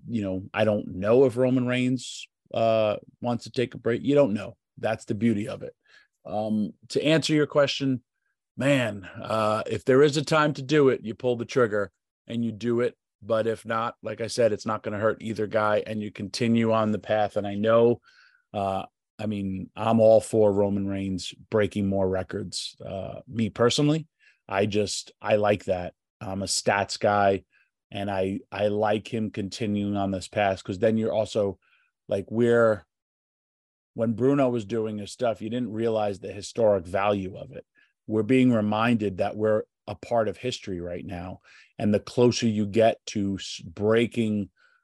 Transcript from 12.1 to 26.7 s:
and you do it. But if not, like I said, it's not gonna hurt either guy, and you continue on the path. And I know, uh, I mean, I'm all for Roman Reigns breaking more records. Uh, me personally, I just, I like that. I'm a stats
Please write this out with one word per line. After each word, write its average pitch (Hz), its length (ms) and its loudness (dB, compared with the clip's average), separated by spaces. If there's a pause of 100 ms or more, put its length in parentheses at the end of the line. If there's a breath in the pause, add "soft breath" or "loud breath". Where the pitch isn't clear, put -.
and 117 160 -4
you 113 80 -4
do 117 260 -2
it. 120 180 -2 (240)
But 110 280 0
if 110 180 -6
not, 113 380 -4
like 110 160 -10
I 113 80 -6
said, 113 240 2
it's 101 140 -6
not 107 180 -4
gonna 104 160 -6
hurt 110 200 0
either 107 280 -4
guy, 107 360 2
and 107 160 -6
you 101 120 -8
continue 113 580 0
on 110 220 2
the 101 80 -4
path. 107 360 -2
And 101 80 0
I 101 120 -6
know, 117 440 4 (540 soft breath)
uh, 98 300 -2 (340)
I 107 80 -6
mean, 98 480 -6
I'm 113 240 2
all 110 220 8
for 107 320 4
Roman 101 340 2
Reigns 95 480 -4 (160)
breaking 104 380 0
more 95 200 0
records. 92 760 -6
Uh, 95 420 -10
me 113 240 -2
personally, 147 560 2 (420 soft breath)
I 98 180 2
just, 104 460 -4 (100)
I 107 140 2
like 104 280 2
that. 90 300 -4 (260)
I'm 98 220 -8
a 92 40 -4
stats - 520 -2